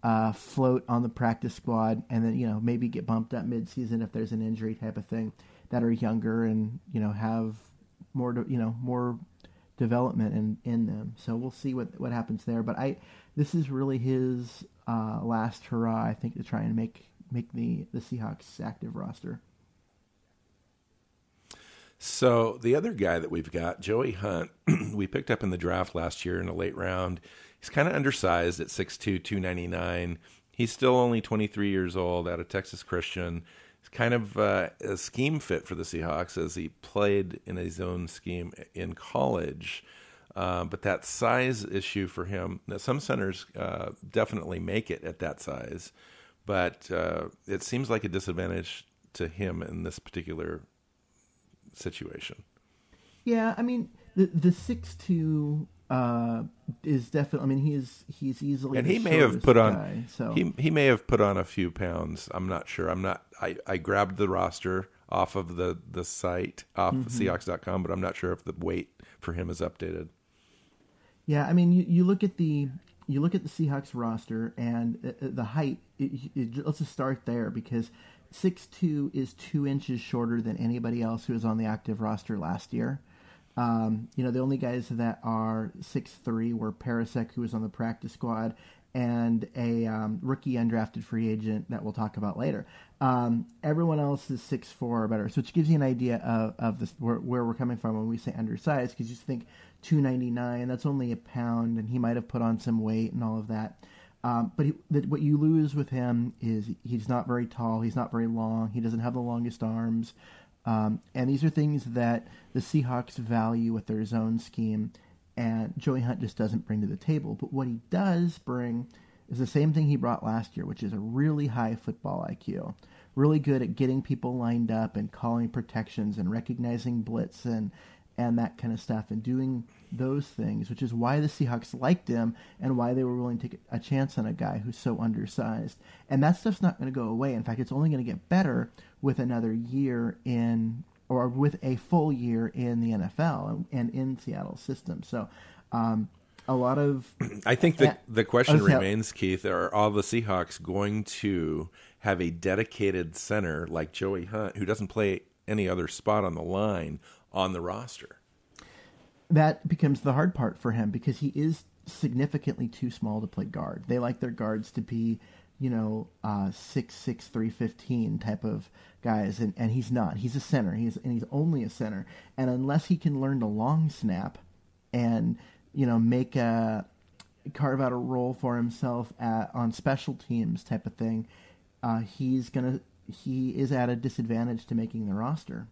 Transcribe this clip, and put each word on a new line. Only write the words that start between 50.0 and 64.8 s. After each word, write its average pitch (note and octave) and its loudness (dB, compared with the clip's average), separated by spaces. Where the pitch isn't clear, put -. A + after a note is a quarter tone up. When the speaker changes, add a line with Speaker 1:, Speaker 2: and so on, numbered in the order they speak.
Speaker 2:
particular E2 -8
situation. - -10
Speaker 1:
Yeah, A3+ 4
I - -2
mean, A#3+ -2
the, F#3 8
the E3+ 4
six - -4
two, D#3 0
uh, A#2 0
is C3+ 2
definitely, C#3+ 0
I - 2
mean, C3+ 2
he D3+ 4
is, C3+ -6
he's C3 -6
easily C3+ 0
Speaker 2:
And B2 2
Speaker 1:
the F3+ 6
Speaker 2:
he A#3 2
may F3 4
have C3+ 8
Speaker 1:
shortest - 0
Speaker 2:
put A#2+ 12
on, A2 10
Speaker 1:
guy, G2 -4
so. A2 -4
Speaker 2:
he, - 2
he C#3+ 2
may D3+ 6
have B2 6
put A#2 4
on G2+ 4
a F#2+ 0
few F2+ -2
pounds. E2+ -4
I'm F#2 -4
not F2+ -4
sure. F2 -2
I'm F2 -2
not, F#2+ -4
I, F2+ -4
I G2 -2
grabbed F#2+ 2
the G2 4
roster F#2 0